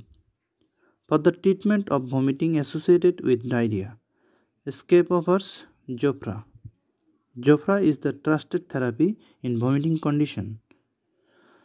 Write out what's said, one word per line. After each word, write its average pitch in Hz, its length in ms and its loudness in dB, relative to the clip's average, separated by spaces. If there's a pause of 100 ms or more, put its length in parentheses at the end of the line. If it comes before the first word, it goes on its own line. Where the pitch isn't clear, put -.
(1120)
For 151 120 2
the 170 100 4
treatment 196 560 0
of 131 220 -2
vomiting 139 540 0
associated 175 600 2
with 120 180 2
diarrhea, 117 580 -2 (680)
Escape 175 400 2
offers 180 400 0 (500)
Jofra। 117 380 -2 (1040)
Jofra 151 420 4
is 151 200 2
the 139 100 -2
trusted - 460 -2
therapy 139 560 -2 (300)
in 120 140 -4
vomiting 143 380 0
condition। 147 480 -2 (1200)